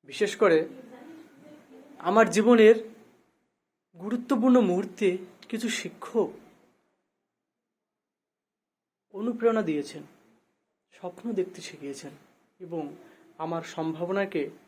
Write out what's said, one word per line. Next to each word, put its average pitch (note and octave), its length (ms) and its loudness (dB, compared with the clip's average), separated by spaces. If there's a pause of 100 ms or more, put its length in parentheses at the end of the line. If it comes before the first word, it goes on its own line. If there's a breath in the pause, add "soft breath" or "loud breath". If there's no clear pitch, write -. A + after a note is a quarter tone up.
বিশেষ G3+ 240 -4 (100)
করে E3+ 160 6 (1500)
আমার G#3+ 180 6 (100)
জীবনের A3 400 8 (1200)
গুরুত্বপূর্ণ A#3+ 600 0 (120)
মুহূর্তে F#3+ 400 -2 (420)
কিছু A#3 180 -6 (120)
শিক্ষক - 480 -4 (2750)
অনুপ্রেরণা A3+ 480 -2
দিয়েছেন, D3+ 400 -6 (960)
স্বপ্ন F3+ 280 -16 (140)
দেখতে F3+ 300 -6
শিখিয়েছেন C#3 440 -14 (480)
এবং E3+ 220 -10 (600 soft breath)
আমার E3 180 -6 (120)
সম্ভাবনাকে E3+ 680 -4 (240)